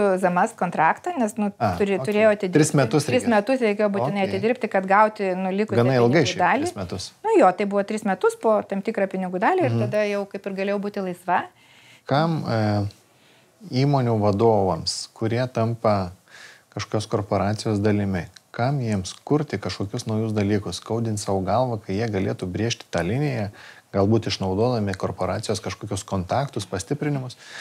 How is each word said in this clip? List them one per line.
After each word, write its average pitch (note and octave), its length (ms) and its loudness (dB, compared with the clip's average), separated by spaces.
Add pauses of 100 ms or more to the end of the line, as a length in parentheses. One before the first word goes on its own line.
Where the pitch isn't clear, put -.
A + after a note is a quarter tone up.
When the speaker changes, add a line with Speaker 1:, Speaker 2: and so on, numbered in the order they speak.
(180)
Speaker 1:
ZAMAS F#3 380 2
kontraktą, F3 640 0
nes, G#3+ 160 0
nu, G#3 140 0 (100)
Speaker 2:
A, G3+ 160 0
Speaker 1:
turi-, G3 240 0
Speaker 2:
ok. C#3 80 -6
Speaker 1:
turėjau G#3+ 240 4
atidirbti. F#3+ 240 0
Speaker 2:
Tris D3+ 180 4
metus C#3+ 320 2
Speaker 1:
Tris B3 200 2
Speaker 2:
reikės. A#3 80 4
Speaker 1:
metus G#3+ 320 2
reikėjo G#3 260 2
būtinai G3+ 320 0
Speaker 2:
Ok. F#3+ 60 0
Speaker 1:
atidirbti, G#3+ 420 -2
kad F#3+ 160 0
gauti, G3+ 480 4
nu, F#3 160 -2
likusią G#3 240 -2
Speaker 2:
Gana B2+ 220 4
ilgai B2 260 6
Speaker 1:
pinigų - 80 0
Speaker 2:
šiaip, E3+ 80 -4
Speaker 1:
dalį. F#3+ 240 2
Speaker 2:
tris F4 120 -6
metus. F#2 360 -8 (120)
Speaker 1:
Nu G#4+ 140 -2
jo, F#3+ 140 8
tai G3+ 140 -2
buvo G3+ 180 0
tris G#3+ 220 -6
metus G#4+ 300 0
po G#3+ 280 2
tam G3 180 -6
tikrą G#3+ 300 -2
pinigų F#3 280 -4
dalį E4+ 260 2
ir A#2 60 0
Speaker 2:
Mhm. A#2 80 0
Speaker 1:
tada G#3 280 0
jau G3+ 180 -2
kaip G3 220 -12
ir G3 60 -6
galėjau G3+ 260 -2
būti G3+ 240 -6
laisva. F3+ 400 -2 (640)
Speaker 2:
Kam, D#3 420 0
e, A2 1400 -4
įmonių C3 360 2
vadovams, G2+ 920 2
kurie A#2 340 -2
tampa A2+ 640 0 (640)
kažkokios G#2+ 340 -6
korporacijos G#2 720 0
dalimi, G2+ 460 0 (260)
kam C3+ 280 -2
jiems G#2+ 340 -2 (120)
kurti D3 320 0
kažkokius G#2+ 500 -6
naujus A2 260 -2
dalykus, G2+ 460 0
skaudint A2+ 400 -4
savo G2 220 -2
galvą, G#2+ 440 0
kai F#2+ 80 -4
jie A2+ 140 -2
galėtų G#2 400 -4
brėžti G2+ 420 -4
tą E2+ 140 -2
liniją, A#2+ 460 -2 (440)
galbūt G#2 340 2
išnaudodami G2+ 680 -2
korporacijos F#2+ 640 -4
kažkokius G2 420 -8
kontaktus, G2+ 600 -4
pastiprinimus? C3+ 720 -4 (240)